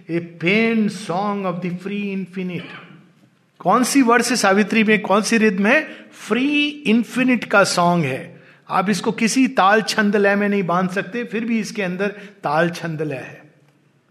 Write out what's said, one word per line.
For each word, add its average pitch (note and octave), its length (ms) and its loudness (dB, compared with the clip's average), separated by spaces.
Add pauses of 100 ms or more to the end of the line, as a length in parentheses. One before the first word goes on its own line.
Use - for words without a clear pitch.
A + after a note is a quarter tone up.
(120)
a E3 100 -2 (220)
paean A3 460 2
song G3 560 -6
of F3+ 160 -4
the F3+ 160 -4
free G3+ 400 -6
infinite।" F3+ 440 -8 (1000)
कौन G#3+ 240 2
सी C4+ 180 4
वर्स A#3 280 4
है B3 80 0
सावित्री G#3 460 4
में, G#3+ 180 2
कौन G#3 200 2
सी A3+ 160 0
रिदम G3+ 300 2
है? D4 220 2 (220)
फ्री D4 560 -2
इन्फिनिट B3 760 0
का G3+ 200 4
सॉन्ग F3 420 2
है। B2+ 360 -8 (280)
आप F3+ 200 0
इसको G#3+ 220 -2
किसी A#3+ 360 2
ताल G3+ 340 4
छंद G#3 340 0
लय G3+ 200 4
में G3+ 140 0
नहीं G3+ 140 0
बांध F3+ 260 -2
सकते, F#3+ 340 -6
फिर A3+ 220 -6
भी A3+ 140 -2
इसके G3+ 240 -6
अंदर F#3 240 -4 (360)
ताल D#3+ 260 2
छंद E3 320 -8
लय C#3+ 140 -6
है। - 380 -18 (580)